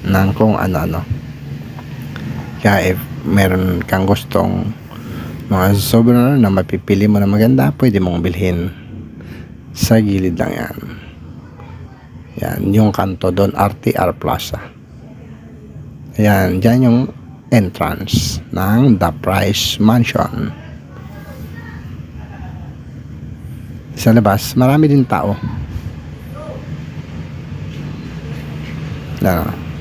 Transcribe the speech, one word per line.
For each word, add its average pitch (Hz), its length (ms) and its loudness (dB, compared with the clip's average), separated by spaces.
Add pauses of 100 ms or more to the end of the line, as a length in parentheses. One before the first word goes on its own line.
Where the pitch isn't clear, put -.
ng 98 320 2
kung 110 240 4
ano-ano. 82 400 0 (1600)
Kaya 98 320 2
if 92 80 -2 (240)
meron 92 640 2
kang 95 160 2
gustong 95 640 0 (800)
mga 98 320 4
souvenir 120 560 6
na 110 160 4
mapipili 98 560 2
mo 104 160 4
na 98 40 2
maganda, 127 520 4
pwede 104 240 4
mong 87 160 0
bilhin. 90 480 0 (1040)
Sa - 320 4
gilid 95 320 2
lang - 160 -2
yan. - 260 -6 (1700)
Yan, - 160 -4 (160)
yung 107 160 6
kanto 92 400 0
doon, 98 240 2
R 101 240 2
T - 160 0
R 90 160 2
Plaza. - 480 -4 (1600)
Yan, 95 400 4
dyan 120 240 6
yung 120 160 6 (480)
entrance - 1040 0
ng 104 480 4
The 87 120 2 (120)
Price 98 560 0
Mansion. 113 720 2 (3500)
Sa - 160 4
labas, 107 480 4
marami 143 320 6
din 135 160 6
tao. 92 240 0 (4000)
Yan. - 400 0 (180)